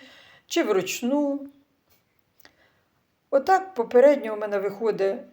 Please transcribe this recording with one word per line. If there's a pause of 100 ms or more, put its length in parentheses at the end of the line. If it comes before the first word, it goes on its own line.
(480)
чи
вручну. (1800)
Отак
попередньо
у
мене
виходить (120)